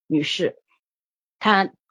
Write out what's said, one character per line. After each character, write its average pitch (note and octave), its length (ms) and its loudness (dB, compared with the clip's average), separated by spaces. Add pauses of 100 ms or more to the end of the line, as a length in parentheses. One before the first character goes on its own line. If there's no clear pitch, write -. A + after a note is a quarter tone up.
女 D3+ 160 0
士。 - 320 -4 (800)
她， G3 320 2 (220)